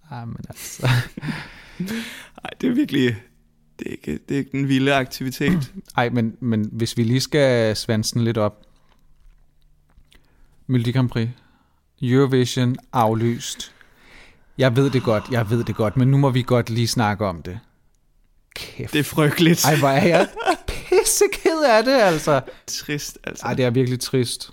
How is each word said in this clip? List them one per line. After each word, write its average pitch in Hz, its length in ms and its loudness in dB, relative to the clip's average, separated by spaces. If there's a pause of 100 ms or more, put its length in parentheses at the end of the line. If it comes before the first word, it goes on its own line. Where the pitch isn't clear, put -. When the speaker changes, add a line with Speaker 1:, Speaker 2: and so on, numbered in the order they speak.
(120)
Speaker 1:
Ah, 117 160 -12
men 113 100 -12 (120)
altså. - 380 -8 (680)
Speaker 2:
<laughs> - 840 -12
Ej, - 60 -12 (120)
det 254 80 0
er 247 40 0
virkelig, 139 420 0 (640)
det - 80 -10
er - 40 -8
ikke, - 280 -8 (100)
det 139 60 -2
er 139 40 0
ikke 135 120 -6
den 139 160 -2
vilde 135 260 2
aktivitet. 135 880 -2
Speaker 1:
<clears throat> - 160 -8
Ej, 120 120 2
men, 113 300 0
men 110 320 -2
hvis 113 260 -4
vi 120 60 2
lige 123 180 2
skal 123 540 2
svansen 113 480 -2
lidt 113 140 0
op. 104 240 -2 (2000)
Melodi 123 240 0
Grand 123 180 0
Prix. 117 200 -2 (720)
Eurovision 127 760 2 (180)
aflyst. 117 760 0 (880)
Jeg 131 180 2
ved 139 140 4
det 127 140 0
godt, 107 280 0
jeg 117 180 0
ved 117 140 0
det 110 120 -4
godt, 107 220 0
men 127 100 4
nu 139 100 4
må 139 120 4
vi 123 120 0
godt 120 280 0
lige 113 180 0
snakke 104 380 0
om 85 160 -6
det. 90 180 -12 (960)
Kæft. - 380 -12
Speaker 2:
Det 147 60 2
er 143 40 0
frygteligt. 160 600 4
Speaker 1:
Ej, 156 140 4
hvor 139 80 4
er 135 200 4
jeg 170 200 4 (400)
pisseked 381 1040 2
af 220 140 6
det, 254 80 2 (100)
altså. 156 400 2 (260)
Speaker 2:
Trist, - 560 -8
altså. - 220 -10
Speaker 1:
Ej, 120 80 -2
det 127 120 0
er 123 40 2
virkelig 123 300 0
trist. - 540 -4